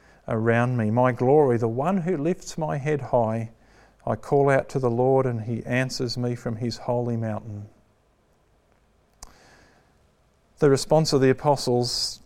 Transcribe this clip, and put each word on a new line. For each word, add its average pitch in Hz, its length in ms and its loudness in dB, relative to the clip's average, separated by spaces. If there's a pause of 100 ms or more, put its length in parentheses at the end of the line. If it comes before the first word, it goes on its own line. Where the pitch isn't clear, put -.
(260)
around 117 500 0
me, 107 140 0
my 123 220 4
glory, 127 440 4
the 117 120 0
one 147 300 -2
who 175 180 -2
lifts 165 420 -4
my 156 180 -4
head 147 240 -2
high. 113 500 0 (540)
I - 120 -2
call 143 340 2
out 135 200 2
to - 80 -4
the 127 120 0
Lord 131 360 2
and 117 160 -4
he 110 220 -6
answers 127 540 -4
me 123 160 -2
from 120 220 -8
his 117 220 -6
holy 120 380 -4
mountain." 107 500 -8 (3000)
The 151 100 4
response 151 440 2
of 139 80 4
the 131 100 6
apostles 127 960 0